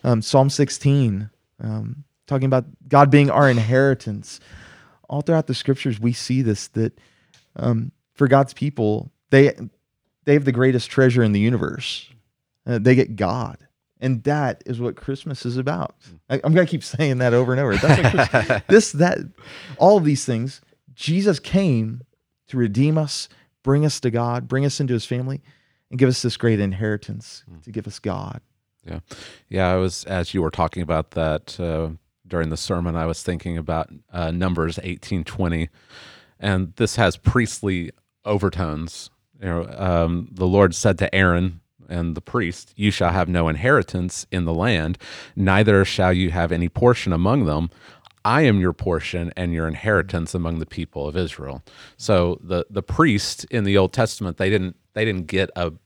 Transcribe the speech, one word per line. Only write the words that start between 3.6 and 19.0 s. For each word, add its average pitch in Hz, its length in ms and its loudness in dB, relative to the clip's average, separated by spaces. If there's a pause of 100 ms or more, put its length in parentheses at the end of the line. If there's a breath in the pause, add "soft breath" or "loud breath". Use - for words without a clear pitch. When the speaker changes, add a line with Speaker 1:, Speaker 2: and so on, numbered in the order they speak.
Speaker 1:
All 143 120 -4
throughout 160 260 0
the 127 80 -4
scriptures, 127 460 -2
we 117 140 0
see 131 260 -2
this, 110 280 -2
that, - 300 -4 (580 soft breath)
um, 120 360 -2 (220)
for 143 120 2
God's 139 280 4
people, 110 580 -2 (160)
they, 139 260 6 (720)
they 143 80 4
have 143 140 4
the 135 60 2
greatest 123 380 2
treasure 123 320 4
in 107 100 4
the 101 80 2
universe. - 680 -2 (580)
Uh, 120 120 -2
they 123 160 6
get 123 200 2
God. 104 440 -4 (420)
And 127 240 -2
that 147 400 -2
is 120 160 -8
what 120 160 -4
Christmas - 480 -10
is 123 140 -4
about. 127 380 -6 (120)
Speaker 2:
Mm. 85 100 -20 (120)
Speaker 1:
I, 135 120 -2
I'm 160 120 2
gonna 180 120 6
keep 160 160 -4
saying 135 360 -2
that 123 160 2
over 127 180 2
and 127 80 0
over. 113 160 0
That's 127 380 4
what 147 160 2
Christ-, 110 340 0
Speaker 2:
<laughs> - 40 -12
Speaker 1:
this, 208 240 6
that, 165 260 2 (580 loud breath)